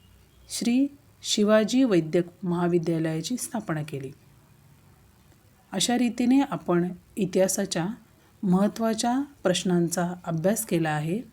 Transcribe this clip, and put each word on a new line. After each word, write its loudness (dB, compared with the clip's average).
श्री 2
शिवाजी 4
वैद्यक 2
महाविद्यालयाची 0
स्थापना -6
केली. -10
अशा 0
रीतीने 2
आपण 0
इतिहासाच्या 0
महत्त्वाच्या 0
प्रश्नांचा 0
अभ्यास -2
केला 0
आहे. -2